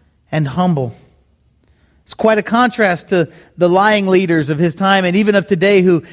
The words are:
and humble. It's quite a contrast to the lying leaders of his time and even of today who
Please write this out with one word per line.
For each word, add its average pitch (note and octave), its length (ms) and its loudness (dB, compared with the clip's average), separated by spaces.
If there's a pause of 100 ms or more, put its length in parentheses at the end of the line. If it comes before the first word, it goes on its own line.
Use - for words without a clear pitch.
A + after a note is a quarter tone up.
(320)
and D3+ 160 -2
humble. C#3 480 -4 (1080)
It's - 100 -20
quite G#3+ 240 0
a G3 40 -2
contrast A3+ 680 -2
to E3+ 220 -2 (240)
the F3 140 0
lying G3+ 380 2
leaders F3 420 0
of D3+ 80 -4
his E3 160 0
time G3 320 0
and F3 100 -2
even G#3 200 2
of G3 100 0
today G3 380 2
who F3+ 300 2